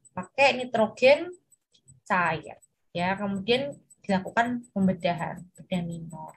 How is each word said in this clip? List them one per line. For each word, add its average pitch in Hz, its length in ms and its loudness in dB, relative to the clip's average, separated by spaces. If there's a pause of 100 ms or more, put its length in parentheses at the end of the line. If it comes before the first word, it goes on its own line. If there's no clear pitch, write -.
(160)
pakai 254 400 2
nitrogen 254 720 4 (800)
cair, 170 480 -2 (400)
ya. 175 200 0
Kemudian 208 600 -2 (240)
dilakukan 233 720 -2
pembedahan, 175 800 -2
bedah 175 320 -6
minor. 165 520 -12